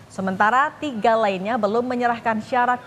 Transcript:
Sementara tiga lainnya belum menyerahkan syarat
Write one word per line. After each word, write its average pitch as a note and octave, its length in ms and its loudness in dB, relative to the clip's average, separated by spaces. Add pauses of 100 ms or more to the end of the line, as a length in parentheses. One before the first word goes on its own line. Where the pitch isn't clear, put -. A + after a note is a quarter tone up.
(120)
Sementara A3 640 0
tiga A#3 400 0
lainnya G#3 400 0
belum A3+ 320 0
menyerahkan A#3+ 560 -2
syarat B3 420 0